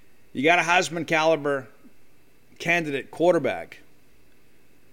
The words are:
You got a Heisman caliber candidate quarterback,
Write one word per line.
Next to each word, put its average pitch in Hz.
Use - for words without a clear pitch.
You 127
got 170
a 160
Heisman 170
caliber 151
candidate 156
quarterback, 135